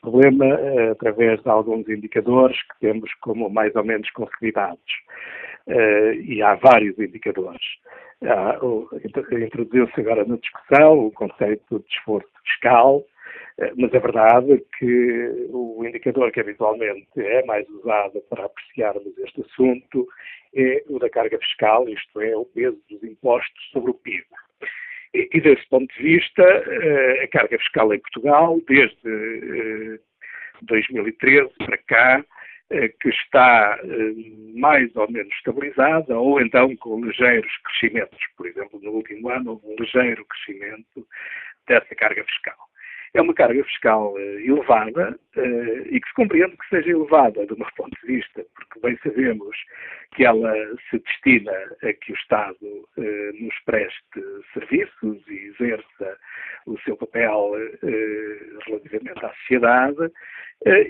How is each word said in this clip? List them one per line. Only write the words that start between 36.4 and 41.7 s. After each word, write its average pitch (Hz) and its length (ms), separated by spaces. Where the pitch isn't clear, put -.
então 127 360
com 113 280
ligeiros 120 480
crescimentos. 110 540
Por 87 100
exemplo, 98 360
no 104 100
último 110 380
ano 123 220
houve 107 140
um 107 160
ligeiro 117 420
crescimento 104 800
dessa - 280